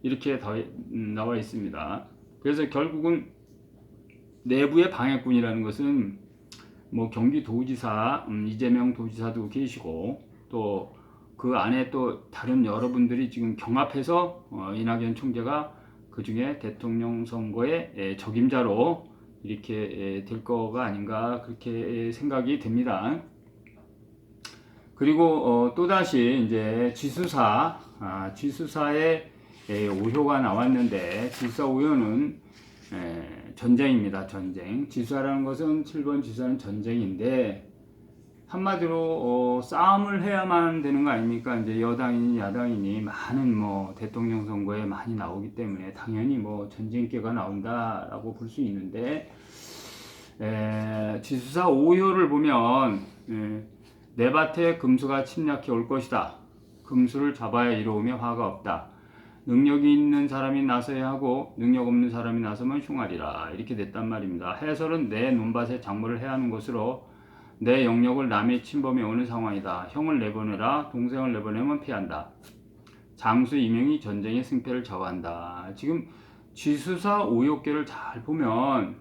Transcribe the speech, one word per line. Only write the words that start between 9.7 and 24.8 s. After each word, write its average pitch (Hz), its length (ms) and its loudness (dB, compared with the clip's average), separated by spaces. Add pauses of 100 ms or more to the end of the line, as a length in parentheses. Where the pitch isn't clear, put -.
또 101 500 -2 (380)
그 127 200 0
안에 123 320 2
또 127 400 -4
다른 127 380 2
여러분들이 120 640 2
지금 113 260 -2
경합해서, 143 920 0
어, 98 260 -8
이낙연 113 380 -2
총재가 135 580 -4 (380)
그중에 117 480 -4
대통령 117 680 -4
선거의, 117 720 -2
에, 98 220 -4
적임자로 123 880 2 (360)
이렇게, 107 420 -6 (340)
에, 98 80 -8
될 110 180 -10
거가 117 400 -2
아닌가, 110 560 -4
그렇게, 117 680 -6
에, 117 40 -4
생각이 135 460 0
됩니다. 120 640 0 (1700)